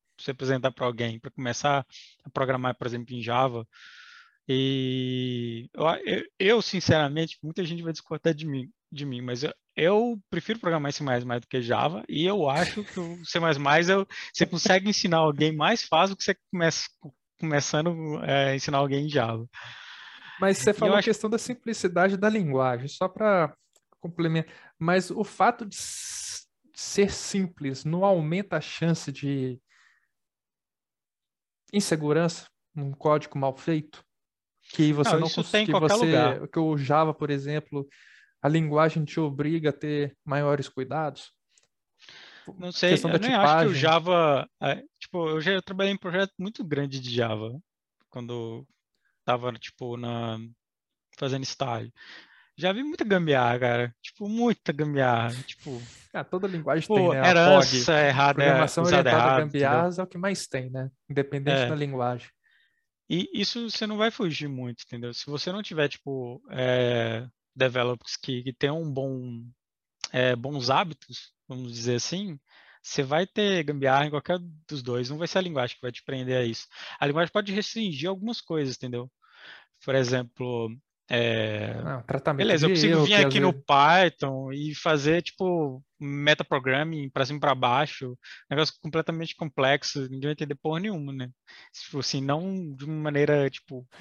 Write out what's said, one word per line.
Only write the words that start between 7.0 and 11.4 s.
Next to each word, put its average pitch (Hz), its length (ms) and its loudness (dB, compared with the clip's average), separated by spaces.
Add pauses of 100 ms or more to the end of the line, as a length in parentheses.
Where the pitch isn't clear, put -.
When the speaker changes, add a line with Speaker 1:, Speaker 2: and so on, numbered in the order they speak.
Speaker 1:
muita 165 240 -6
gente 170 160 -6
vai 170 100 -6
discordar 160 440 -2
de 151 120 -10
mim, 135 220 -6 (220)
de 143 160 -10
mim, 123 140 -8
mas 123 200 -6
eu, 147 100 -4 (240)
eu 208 440 2 (100)
prefiro 214 300 -4
programar 160 300 0
em 147 40 -4
C - 100 -8
mais 123 200 0
mais 120 180 -4